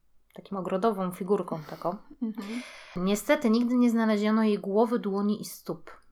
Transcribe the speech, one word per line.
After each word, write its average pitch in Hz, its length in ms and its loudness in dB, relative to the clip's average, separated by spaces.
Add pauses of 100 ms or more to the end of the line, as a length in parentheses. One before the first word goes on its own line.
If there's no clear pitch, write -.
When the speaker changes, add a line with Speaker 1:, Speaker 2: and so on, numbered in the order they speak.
(340)
Speaker 1:
takim - 240 -10
ogrodową 190 520 0
figurką 180 500 -2 (100)
taką. 170 260 -6 (260)
Speaker 2:
Mhm. 220 260 -6 (480)
Speaker 1:
Niestety 208 540 2
nigdy 240 260 2
nie 240 140 6
znaleziono 220 520 2
jej 214 160 4
głowy, 214 400 2
dłoni 202 420 0
i - 40 -8
stóp, - 460 -10 (220)